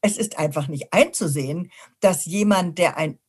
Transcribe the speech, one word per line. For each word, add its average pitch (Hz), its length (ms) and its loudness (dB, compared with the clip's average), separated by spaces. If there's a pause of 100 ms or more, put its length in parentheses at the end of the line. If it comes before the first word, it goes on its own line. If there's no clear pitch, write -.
Es 208 160 0
ist - 220 -6
einfach 147 300 -2
nicht 147 240 -8
einzusehen, 170 760 0 (300)
dass 185 240 2
jemand, 185 540 0
der 165 180 2
ein 151 220 -4 (100)